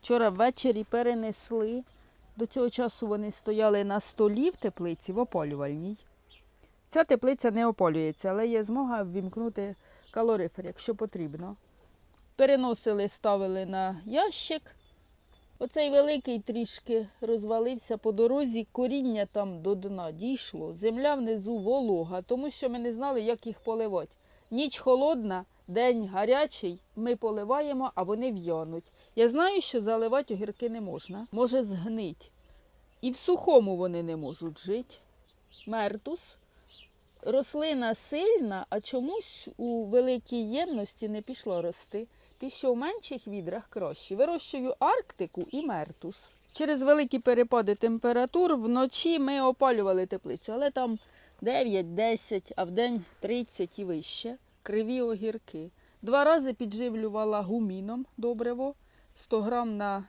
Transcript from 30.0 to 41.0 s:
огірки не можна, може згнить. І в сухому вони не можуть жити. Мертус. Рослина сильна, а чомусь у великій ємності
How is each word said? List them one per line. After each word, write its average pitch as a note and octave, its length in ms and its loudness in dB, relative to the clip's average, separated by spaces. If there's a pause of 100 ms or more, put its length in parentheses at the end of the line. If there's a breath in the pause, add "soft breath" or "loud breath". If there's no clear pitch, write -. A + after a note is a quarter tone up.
огірки G#3 360 -6
не A3+ 100 -8
можна, F#3 520 -10
може B3 300 2
згнить. G3+ 680 -4 (680 soft breath)
І B3+ 100 -2
в B3+ 60 -6
сухому C4 600 6
вони F3 260 -2
не E3 140 -4
можуть D#3 420 -8
жити. G#3+ 360 -6 (720)
Мертус. G#3+ 540 -6 (1000 soft breath)
Рослина C4+ 720 0
сильна, D4 760 0
а G#3+ 100 -2
чомусь C#4+ 760 -6
у A#3 280 -2
великій A#3+ 580 0
ємності A3+ 680 -4